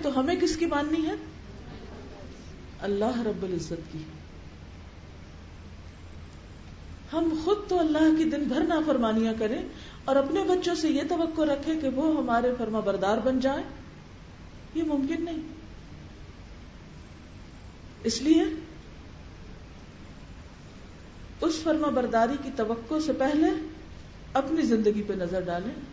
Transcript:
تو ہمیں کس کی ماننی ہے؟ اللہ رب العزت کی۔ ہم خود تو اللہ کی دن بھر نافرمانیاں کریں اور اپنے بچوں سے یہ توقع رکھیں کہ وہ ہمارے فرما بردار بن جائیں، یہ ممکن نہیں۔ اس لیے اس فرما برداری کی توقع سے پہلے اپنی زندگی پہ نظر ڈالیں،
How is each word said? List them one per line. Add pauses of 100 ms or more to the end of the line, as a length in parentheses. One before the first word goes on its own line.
تو
ہمیں
کس
کی
ماننی
ہے؟ (1700)
اللہ
رب
العزت
کی۔ (3250)
ہم
خود (100)
تو
اللہ
کی
دن
بھر
نافرمانیاں
کریں (440)
اور
اپنے
بچوں
سے
یہ
توقع
رکھیں
کہ
وہ
ہمارے
فرما
بردار
بن
جائیں، (1120)
یہ
ممکن
نہیں۔ (2500)
اس
لیے (3000)
اس
فرما
برداری
کی
توقع (120)
سے
پہلے (840)
اپنی
زندگی
پہ
نظر
ڈالیں، (200)